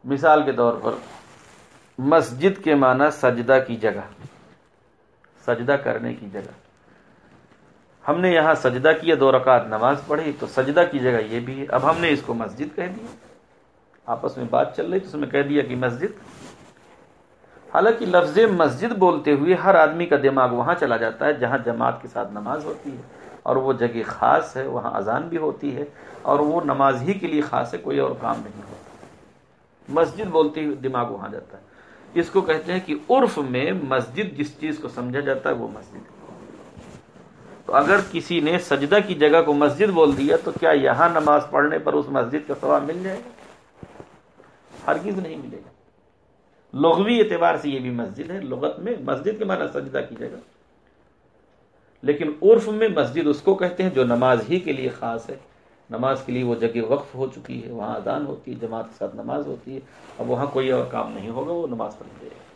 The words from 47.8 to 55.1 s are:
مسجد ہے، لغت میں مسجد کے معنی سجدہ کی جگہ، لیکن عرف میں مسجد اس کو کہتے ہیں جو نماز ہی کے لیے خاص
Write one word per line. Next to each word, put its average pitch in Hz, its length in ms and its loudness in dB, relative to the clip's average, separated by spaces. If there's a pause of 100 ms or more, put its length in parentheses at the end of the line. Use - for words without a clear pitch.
مسجد 117 400 -8
ہے، 196 100 -8
لغت 131 380 -6
میں 202 140 -6 (120)
مسجد 139 340 -4
کے 214 60 -6
معنی 180 200 -2 (100)
سجدہ - 340 -6
کی - 100 -16
جگہ، - 200 -12 (1600)
لیکن 147 300 -2 (100)
عرف 214 260 6
میں 214 200 0
مسجد 151 380 0
اس 147 140 0
کو 190 140 2
کہتے 185 280 -2
ہیں 185 80 2
جو 131 140 2
نماز 120 460 2
ہی 180 80 2
کے 170 140 -4
لیے 131 160 -4
خاص 117 420 -8